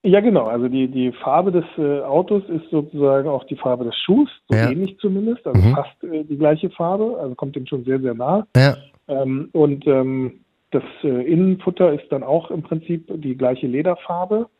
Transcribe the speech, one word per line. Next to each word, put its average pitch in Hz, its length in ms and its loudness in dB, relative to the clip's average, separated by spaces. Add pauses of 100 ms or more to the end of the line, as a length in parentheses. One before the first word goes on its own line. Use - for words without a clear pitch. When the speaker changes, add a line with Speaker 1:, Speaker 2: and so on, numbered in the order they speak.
Speaker 1:
Ja, 196 180 6
genau. 202 260 4
Also 120 220 -2
die, 131 200 0
die 127 240 -2
Farbe 170 400 0
des, 170 120 0 (140)
äh, 143 240 -2
Autos 185 460 0
ist 165 220 -6
sozusagen 143 580 0
auch 135 160 -4
die 131 120 -8
Farbe 123 280 -2
des 117 120 -6
Schuhs, 262 320 2 (200)
so 110 80 2
Speaker 2:
Ja. 117 140 4
Speaker 1:
ähnlich 190 280 -4
zumindest, 208 480 -2
also 123 140 4
Speaker 2:
Mhm. 113 140 6
Speaker 1:
fast, - 300 -6
äh, 156 200 -6
die 151 120 -6
gleiche 156 340 2
Farbe, 202 500 -2
also 127 140 -8
kommt 139 220 -8
dem 127 100 -8
schon 127 180 -6
sehr, 131 160 0
sehr 123 140 -2
nah. 156 320 0 (100)
Speaker 2:
Ja. 135 200 4 (320)
Speaker 1:
Ähm, 135 440 -2
und, 147 340 2
ähm, 131 540 0 (300)
das, 139 120 -2 (200)
äh, 151 60 -2 (220)
Innenfutter 180 640 2
ist - 160 -10
dann 139 140 -2
auch 156 260 -2
im 160 120 -6
Prinzip 160 440 -6 (160)
die 131 140 -6
gleiche 127 320 -2
Lederfarbe. 180 800 -4 (120)